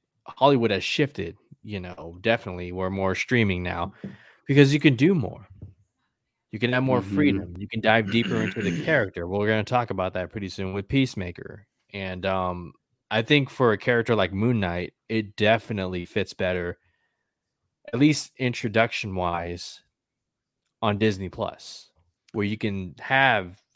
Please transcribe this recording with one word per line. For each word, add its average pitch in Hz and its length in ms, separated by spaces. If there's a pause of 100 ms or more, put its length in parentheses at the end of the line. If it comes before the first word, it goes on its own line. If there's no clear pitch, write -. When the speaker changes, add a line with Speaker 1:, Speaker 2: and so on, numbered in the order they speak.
(260)
Speaker 1:
Hollywood 127 440
has 95 140
shifted, 135 520 (260)
you 104 180
know, 90 400
definitely. 92 520
We're 92 180
more 95 240
streaming 98 480
now 87 300 (540)
because 139 260
you 151 60
can 143 180
do 156 180
more. 107 340 (1040)
You 107 60
can 120 140
have 127 100
more 131 180
Speaker 2:
Mm-hmm. 98 140
Speaker 1:
freedom. 98 440
You 101 100
can 110 120
dive 110 300
deeper 117 260
into 110 260
Speaker 2:
<clears throat> 101 80
Speaker 1:
the 85 140
character. 104 420
Well, 98 140
we're 104 80
gonna 107 160
talk 123 260
about 95 240
that 90 160
pretty 98 180
soon 95 260
with 101 140
Peacemaker. 101 800 (260)
And, 95 340
um, 90 460 (400)
I 110 100
think 143 280
for 120 220
a 101 60
character 117 360
like 92 180
Moon 110 280
Knight, 90 340 (140)
it 110 260
definitely 98 680
fits - 280
better, 90 460 (1160)
at 120 60
least 147 400
introduction-wise, 95 1400 (1000)
on 104 160
Disney 98 320
Plus, - 640 (420)
where 104 140
you 107 100
can 95 440
have 117 600 (160)